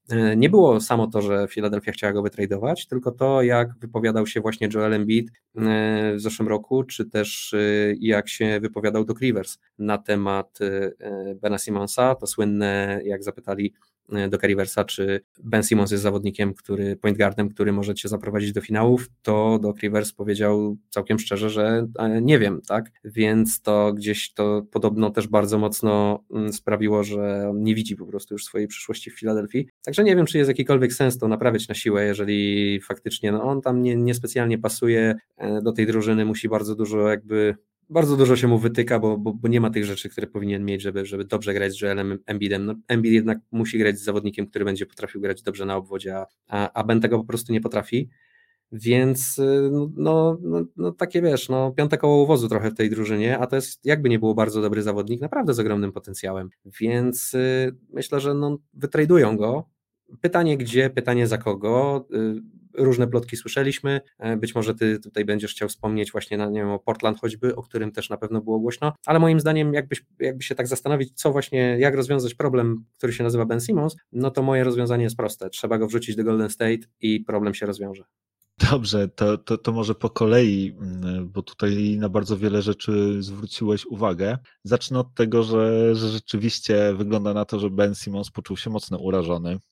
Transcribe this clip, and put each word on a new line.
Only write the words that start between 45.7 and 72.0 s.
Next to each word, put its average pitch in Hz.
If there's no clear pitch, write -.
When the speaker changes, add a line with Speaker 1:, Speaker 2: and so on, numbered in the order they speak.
Speaker 1:
obwodzie, 95
a, 95
a, 104
a 107
Ben 113
tego 113
po 110
prostu 113
nie 110
potrafi. 117
Więc, 127
y, 139
no, 160
no, 170
no, 175
takie, 175
wiesz, 147
no, 131
piąte 147
koło 147
u 139
wozu 123
trochę 110
w 110
tej 110
drużynie, 110
a 123
to 135
jest, -
jakby 147
nie 113
było, 110
bardzo 107
dobry 107
zawodnik, 104
naprawdę 151
z 117
ogromnym 104
potencjałem. 95
Więc, 120
y, 131
myślę, 139
że, 143
no, 143
wytradują 139
go. 120
Pytanie 170
gdzie, 127
pytanie 123
za 107
kogo. 117
Y, 110
różne 123
plotki 117
słyszeliśmy. 139
E, 113
być 113
może 113
ty 110
tutaj 107
będziesz 104
chciał 104
wspomnieć 107
właśnie, 104
na, 104
nie 107
wiem, 101
o 101
Portland 110
choćby, 117
o 101
którym 107
też -
na 107
pewno 110
było 110
głośno, 120
ale 160
moim 160
zdaniem 151
jakbyś, 143
jakby 131
się -
tak 123
zastanowić, 135
co 151
właśnie, 127
jak 139
rozwiązać 127